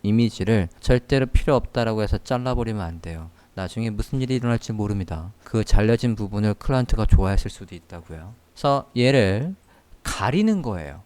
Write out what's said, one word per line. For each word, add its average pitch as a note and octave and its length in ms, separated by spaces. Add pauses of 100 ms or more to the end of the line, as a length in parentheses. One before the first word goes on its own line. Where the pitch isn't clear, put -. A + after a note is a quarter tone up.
이미지를 G#2+ 680 (120)
절대로 C3 480
필요 - 280
없다라고 A2+ 460
해서 G#2 160
잘라버리면 B2 640
안 E2+ 180
돼요. E2 300 (240)
나중에 A2+ 380
무슨 A2 280
일이 B2+ 180
일어날지 A#2 360
모릅니다. G2+ 580 (120)
그 A2 200
잘려진 A2 520
부분을 G#2 400
클라이언트가 B2 500
좋아했을 G2 460
수도 - 240
있다고요. E2+ 580 (220)
그래서 C#3 420
얘를 B2 560 (480)
가리는 F#3 640
거예요. E2+ 420